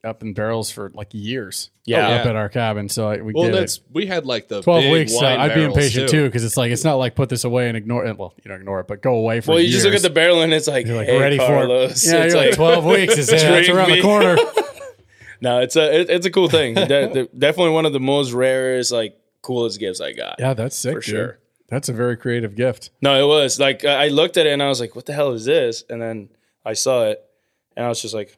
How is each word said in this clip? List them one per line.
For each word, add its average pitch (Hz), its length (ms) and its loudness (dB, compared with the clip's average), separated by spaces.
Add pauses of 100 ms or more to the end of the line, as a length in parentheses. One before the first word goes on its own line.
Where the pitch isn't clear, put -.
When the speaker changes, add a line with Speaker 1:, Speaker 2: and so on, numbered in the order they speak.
Speaker 1:
up 110 200 -10
in 107 100 -10
barrels 107 380 -4
for, 101 220 -12
like, 101 180 -16
years 107 580 -10 (160)
Speaker 2:
Yeah. 110 220 0
Speaker 1:
up 117 180 0
Speaker 3:
Yeah. 123 60 2
Speaker 1:
at 110 40 -2
our 104 140 -4
cabin. 107 380 -4
So 107 220 -4
I, 104 120 -4
we 110 120 -8
Speaker 3:
Well, 170 120 0
Speaker 1:
get 175 80 0
Speaker 3:
that's, - 240 -2
Speaker 1:
it. - 140 -20
Speaker 3:
we 196 140 -4
had, 180 200 -6
like, 120 220 -6
the 101 140 -8
Speaker 1:
Twelve 170 220 4
Speaker 3:
big 139 100 4
Speaker 1:
weeks, 147 200 2
uh, 120 100 2
Speaker 3:
wine 127 160 2
Speaker 1:
I'd 143 100 2
be - 120 0
Speaker 3:
barrels, 147 160 2
Speaker 1:
impatient 131 320 2
Speaker 3:
too. 151 160 4
Speaker 1:
too, 123 60 0
'cause 117 120 -2
it's 113 120 -4
like, 120 160 0
it's 117 120 -4
not 156 120 2
like, 127 200 -2
put 131 140 -2
this 120 140 -4
away 123 240 0
and 113 80 -4
ignore 113 300 -4
it. 107 120 -6
Well, 92 160 -12 (100)
you 107 60 -20
don't 95 100 -14
ignore 98 200 -6
it, 92 80 -10
but 104 140 -12
go 127 140 2
away 113 260 0
for 151 100 0
Speaker 2:
Well, 165 80 6
you 170 60 6
Speaker 1:
years. 120 100 2
Speaker 2:
just 196 100 4
look 202 100 4
at 196 80 2
the 180 60 4
barrel 165 320 4
and 160 120 2
it's 156 140 0
like, 131 180 -2
Speaker 1:
You're 117 120 -2
like, 107 100 -2
Speaker 2:
"Hey, 123 120 4
Speaker 1:
ready 143 180 2
for 131 60 2
it. 127 40 2
Speaker 2:
Carlos." 127 580 2
Speaker 1:
Yeah, 165 180 4
Speaker 2:
It's 170 100 2
Speaker 1:
you're 170 80 4
like, 170 100 4
Speaker 2:
like, - 40 2
Speaker 1:
"Twelve 165 300 4
weeks 190 320 4
is, 143 120 -2
yeah, 156 60 4
it's 160 80 4
Speaker 2:
<laughs> 170 240 4
"Drink - 20 4
Speaker 1:
around 185 200 4
the 175 60 4
Speaker 2:
me." 180 60 4
Speaker 1:
corner." 196 400 4
Speaker 2:
<laughs> 466 60 0 (920)
No, 123 200 0
it's 127 160 -2
a, 156 260 4
it, 175 80 -2
it's 175 160 0
a 185 60 -2
cool 180 180 2
thing. 143 240 0
De-, 180 140 0 (260)
de-, 131 240 -2
definitely 160 340 2
one 160 140 0
of 151 80 0
the 135 60 -2
most 135 320 -2
rarest, 127 600 -2
like, 113 240 -4 (280)
coolest 117 360 -4
gifts 98 220 -6
I 69 120 -10
got. 53 260 -12
Speaker 1:
Yeah, 131 160 -2
that's 113 200 -6
sick, 135 200 -6
Speaker 2:
For - 60 -8
Speaker 1:
dude. 107 140 -8
Speaker 2:
sure. - 240 -6 (300)
Speaker 1:
That's 135 200 -6
a 127 40 -6
very 120 240 -2
creative 117 380 -6
gift. 123 340 -4 (140)
Speaker 2:
No, 139 200 4
it 143 40 4
was. 147 320 2
Like, 139 260 0
I, 143 200 2
I - 20 2
looked 151 300 2
at 160 100 4
it - 20 4
and 143 140 0
I 139 40 0
was 131 120 -2
like, 117 160 -10
"What 120 100 -14
the 147 80 -8
hell 143 200 -2
is 113 120 -8
this?" 131 460 0
And 117 100 -8
then 110 280 -10 (360)
I 110 80 -6
saw 123 320 0
it 107 180 -4 (520)
and 120 100 -6
I 120 40 -2
was 113 120 -6
just 110 140 -10
like 104 220 -10